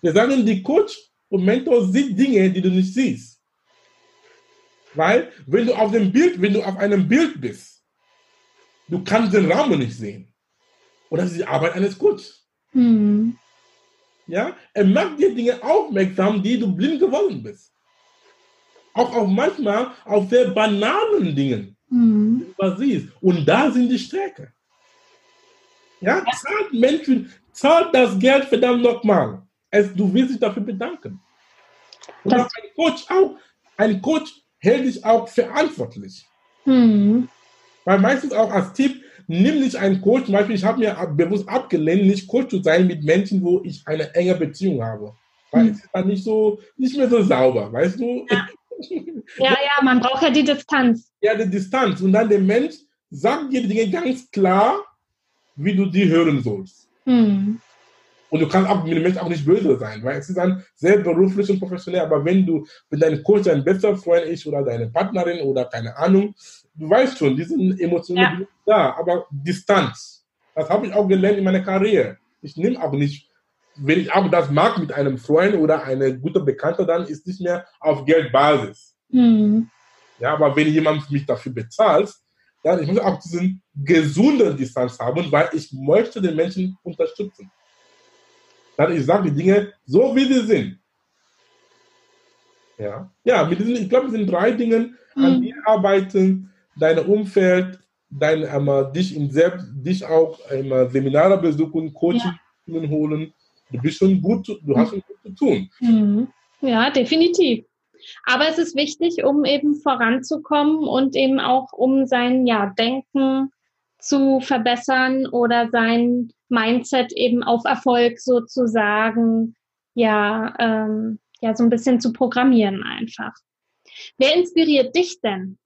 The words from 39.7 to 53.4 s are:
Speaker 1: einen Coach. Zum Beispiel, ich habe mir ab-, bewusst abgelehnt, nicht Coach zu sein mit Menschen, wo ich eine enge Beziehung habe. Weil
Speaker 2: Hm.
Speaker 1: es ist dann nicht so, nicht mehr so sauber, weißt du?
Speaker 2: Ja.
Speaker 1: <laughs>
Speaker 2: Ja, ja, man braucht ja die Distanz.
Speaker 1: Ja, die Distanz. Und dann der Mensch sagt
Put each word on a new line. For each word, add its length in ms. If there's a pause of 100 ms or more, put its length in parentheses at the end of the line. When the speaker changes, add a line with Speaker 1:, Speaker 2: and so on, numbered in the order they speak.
Speaker 1:
einen 260
Coach. 240
Zum 80
Beispiel, 220
ich 80
habe 160
mir 180
ab-, 200
bewusst 300
abgelehnt, 580
nicht 220
Coach 220
zu 140
sein 240
mit 160
Menschen, 400
wo 200
ich 240
eine 280
enge 200
Beziehung 480
habe. 300 (380)
Weil 140
Speaker 2:
Hm. 60
Speaker 1:
es 120
ist 100
dann 140
nicht 160
so, 360 (180)
nicht 200
mehr 120
so 140
sauber, 480
weißt 280
du? 300
Speaker 2:
Ja. 220
Speaker 1:
<laughs> 60 (840)
Speaker 2:
Ja, 120
ja, 320
man 160
braucht 240
ja 60
die 140
Distanz. 760
Speaker 1:
Ja, 160
die 140
Distanz. 500
Und 140
dann 160
der 100
Mensch 360 (340)
sagt 420